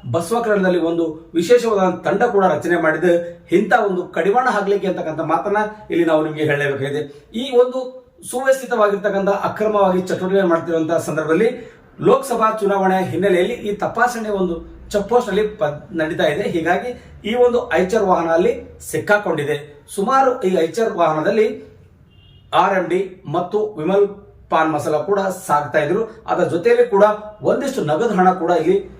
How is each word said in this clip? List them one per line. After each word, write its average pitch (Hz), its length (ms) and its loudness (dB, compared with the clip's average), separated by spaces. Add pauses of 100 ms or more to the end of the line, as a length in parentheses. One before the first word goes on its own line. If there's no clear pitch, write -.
(100)
ಬಸವ 202 300 -2
ಕಲ್ಯಾಣದಲ್ಲಿ 185 400 2
ಒಂದು 165 540 -2
ವಿಶೇಷವಾದ 202 560 4
ತಂಡ 196 320 -2
ಕೂಡ 208 220 2
ರಚನೆ 170 380 2
ಮಾಡಿದ್ದು, 165 580 0 (160)
ಇಂಥ 208 160 2 (140)
ಒಂದು 180 220 -2
ಕಡಿವಾಣ 220 420 0
ಹಾಕ್ಲಿಕ್ಕೆ 196 380 0
ಅಂತಕ್ಕಂಥ 156 320 -4
ಮಾತನ್ನ 165 360 -2 (340)
ಇಲ್ಲಿ 170 140 2
ನಾವು 156 200 2
ನಿಮ್ಗೆ 151 200 -4
ಹೇಳಲೇಬೇಕಾಗಿದೆ. 143 920 -4
ಈ 254 220 -4
ಒಂದು 247 540 -2 (200)
ಸುವ್ಯವಸ್ಥಿತವಾಗಿರ್ತಕ್ಕಂಥ, 208 1000 0
ಅಕ್ರಮವಾಗಿ 202 760 0
ಚಟುವಟಿಕೆ 185 400 0
ಮಾಡ್ತಿರುವಂತಹ 165 560 0
ಸಂದರ್ಭದಲ್ಲಿ 165 760 -2 (280)
ಲೋಕಸಭಾ 220 600 2
ಚುನಾವಣೆ 190 420 2
ಹಿನ್ನೆಲೆಯಲ್ಲಿ 185 520 0
ಈ 202 220 -6
ತಪಾಸಣೆ 226 520 -2
ಒಂದು 180 600 -6
ಚೆಕ್ 196 180 -2
ಪೋಸ್ಟ್ 233 200 2
ನಲ್ಲಿ 208 200 0
ಪ-, 147 440 -6
ನಡೀತಾ 165 320 -2
ಇದೆ. 156 180 0
ಹೀಗಾಗಿ 190 600 -2 (220)
ಈ 214 100 -4
ಒಂದು 240 380 2
ಐಚರ್ 185 300 2
ವಾಹನ 170 280 2
ಅಲ್ಲಿ 180 480 0 (120)
ಸಿಕ್ಕಾಕೊಂಡಿದೆ. 156 1040 -2
ಸುಮಾರು 254 460 2
ಈ 185 160 0
ಐಚರ್ 196 360 0
ವಾಹನದಲ್ಲಿ 175 800 0 (840)
ಆರ್ 190 240 4
ಎಂ 170 100 -2
ಡಿ 185 340 -4 (100)
ಮತ್ತು 208 460 -2
ವಿಮಲ್ 190 300 2 (420)
ಪಾನ್ 160 220 2
ಮಸಾಲ 151 240 -2
ಕೂಡ 196 240 0
ಸಾಗ್ತಾ 151 580 -2
ಇದ್ರು. 185 480 -2
ಅದರ - 180 0
ಜೊತೆಯಲ್ಲಿ 240 420 2
ಕೂಡ 196 180 4 (380)
ಒಂದಿಷ್ಟು 247 420 -2
ನಗದು 196 300 0
ಹಣ 185 180 4
ಕೂಡ 175 180 -2
ಇಲ್ಲಿ 175 500 0